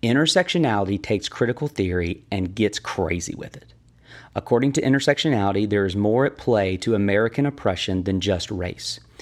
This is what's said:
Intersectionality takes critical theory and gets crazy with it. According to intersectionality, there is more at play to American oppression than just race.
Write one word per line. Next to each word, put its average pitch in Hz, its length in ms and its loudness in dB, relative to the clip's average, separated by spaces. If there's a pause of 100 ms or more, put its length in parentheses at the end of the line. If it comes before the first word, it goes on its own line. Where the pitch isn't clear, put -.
Intersectionality 123 1000 2
takes 101 260 -2
critical 123 400 -2
theory 90 640 -2
and 92 240 -4
gets 104 240 0
crazy 87 560 -4
with - 220 -14
it. - 160 -20 (640)
According 123 380 2
to - 100 0
intersectionality, 123 880 2
there 104 160 2
is 92 120 -2
more 107 280 2
at - 140 -2
play 98 400 2
to 113 160 0
American 107 520 2
oppression 92 580 -2
than 95 160 0
just 92 300 -2
race. 90 500 -8 (200)